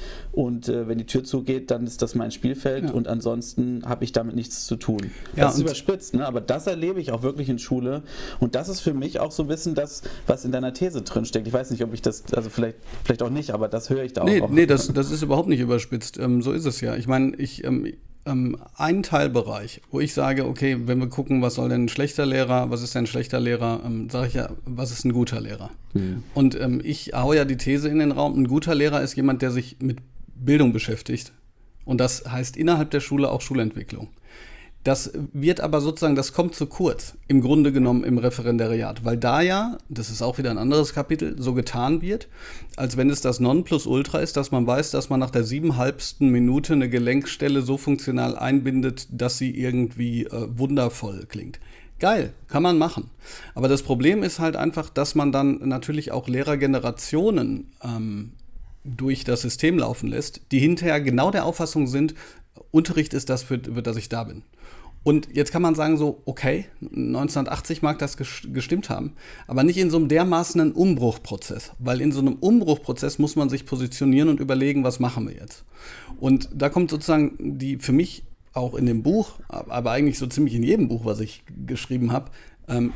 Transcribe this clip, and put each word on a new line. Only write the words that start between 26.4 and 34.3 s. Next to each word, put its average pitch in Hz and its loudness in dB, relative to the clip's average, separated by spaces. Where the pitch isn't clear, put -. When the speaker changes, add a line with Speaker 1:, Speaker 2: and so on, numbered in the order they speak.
Speaker 2:
ähm, 127 0
ich - -6
hau 127 2
ja 147 6
die 135 0
These 143 0
in 151 2
den 147 4
Raum, 139 0
ein 131 6
guter 151 2
Lehrer 147 2
ist 135 -2
jemand, 131 2
der 127 0
sich 127 -4
mit 131 -2
Bildung 131 6
beschäftigt. - -4
Und 127 0
das 127 0
heißt 127 -6
innerhalb 160 2
der 143 2
Schule 139 0
auch 127 0
Schulentwicklung. 110 -4